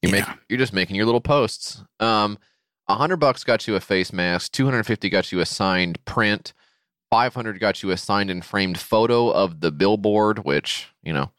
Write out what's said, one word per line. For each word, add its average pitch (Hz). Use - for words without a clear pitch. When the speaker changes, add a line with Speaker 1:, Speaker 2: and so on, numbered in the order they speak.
Speaker 1:
You 90
make, 101
Speaker 2:
Yeah. -
Speaker 1:
you're 123
just 127
making 95
your 107
little 117
posts. -
Um, 107
a 98
hundred 160
bucks 143
got 113
you 107
a 95
face 92
mask. 87
Two -
hundred 131
fifty 104
got 92
you 92
a 85
signed 90
print. 104
Five 117
hundred 110
got 101
you 98
a 90
signed 101
and 90
framed 92
photo 117
of 87
the 82
billboard, 104
which, -
you 80
know 71